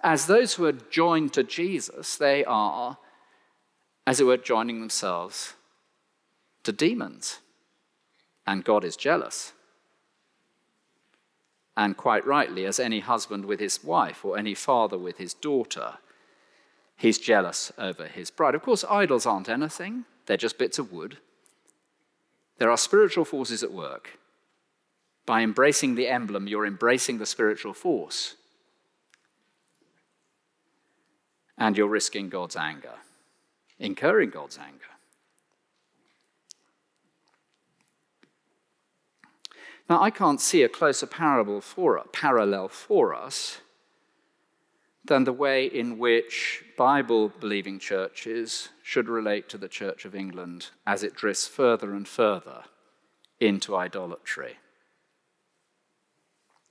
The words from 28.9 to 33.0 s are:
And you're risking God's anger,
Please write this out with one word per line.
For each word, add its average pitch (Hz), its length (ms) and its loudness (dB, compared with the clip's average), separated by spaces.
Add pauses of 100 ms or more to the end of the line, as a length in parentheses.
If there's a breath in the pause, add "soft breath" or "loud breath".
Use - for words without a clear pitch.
And 107 220 2
you're 104 100 4
risking 101 400 -2
God's 87 280 -8
anger, 76 400 -10 (840)